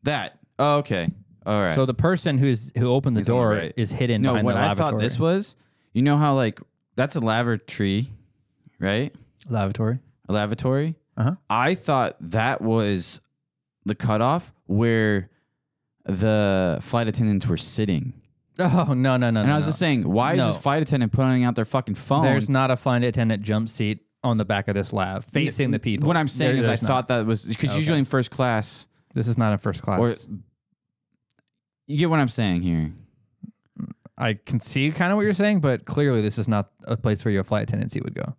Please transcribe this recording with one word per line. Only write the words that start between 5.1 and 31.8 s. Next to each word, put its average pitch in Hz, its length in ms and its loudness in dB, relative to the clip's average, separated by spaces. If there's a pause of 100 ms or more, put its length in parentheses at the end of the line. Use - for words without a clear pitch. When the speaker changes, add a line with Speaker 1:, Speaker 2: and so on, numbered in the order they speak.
Speaker 1:
was, 175 380 0 (360)
you 113 100 0
know 147 160 4
how, 147 160 4
like, 120 260 0 (360)
that's 135 200 0
a 123 40 -2
lavatory, 113 880 0 (720)
right? 107 340 -2 (340)
Speaker 2:
Lavatory. 110 520 -2 (280)
Speaker 1:
A 92 40 -2
lavatory? 131 640 -2 (200)
Speaker 2:
Uh-huh. 135 200 0 (120)
Speaker 1:
I 127 260 2
thought 131 460 -2
that 110 420 -2
was 104 580 0 (640)
the 104 100 -2
cutoff 120 580 0 (140)
where 107 640 2 (720)
the 98 800 0
flight 117 240 -2
attendants 107 400 0
were 85 100 0
sitting. 104 560 -4 (460)
Speaker 2:
Oh, 160 360 2
no, 127 240 2
no, 123 120 2
no, 113 100 2
Speaker 1:
And 107 80 2
Speaker 2:
no, 143 40 4
Speaker 1:
I 151 40 4
was 147 100 0
Speaker 2:
no. - 20 -2
Speaker 1:
just 156 100 -2
saying, 143 300 0
why 120 260 2
Speaker 2:
No. - 140 2
Speaker 1:
is - 60 0
this - 80 -8
flight 147 200 0
attendant 127 300 0
putting 127 320 2
out 120 100 0
their 113 120 -2
fucking 120 280 -2
phone? 143 280 0
Speaker 2:
There's 139 260 2
not 131 220 2
a 123 60 2
flight 123 280 0
attendant 113 380 0
jump 107 260 -2
seat 107 320 -4 (240)
on 117 140 0
the 101 80 0
back 98 200 0
of 101 80 -2
this 101 200 -2
lav 95 320 -4
facing 139 400 -2
Speaker 1:
N-, 120 60 0
Speaker 2:
the 110 60 0
people. 113 300 0
Speaker 1:
what 170 80 2
I'm 156 100 0
saying 127 260 0
Speaker 2:
There, 131 80 0
Speaker 1:
is 117 60 2
I - 40 2
Speaker 2:
there's 117 120 -2
not. 113 60 -2
Speaker 1:
thought 127 200 0
that 117 180 0
was, 113 180 0
'cause - 260 -4
Speaker 2:
Okay. - 60 -2
Speaker 1:
usually 156 220 0
in 135 80 2
first 127 240 0
class 117 580 -4 (260)
Speaker 2:
This 113 140 0
is 117 100 0
not 110 140 2
in 98 60 0
first - 240 -4
class. 98 180 0
Speaker 1:
or, 113 360 -2 (1500)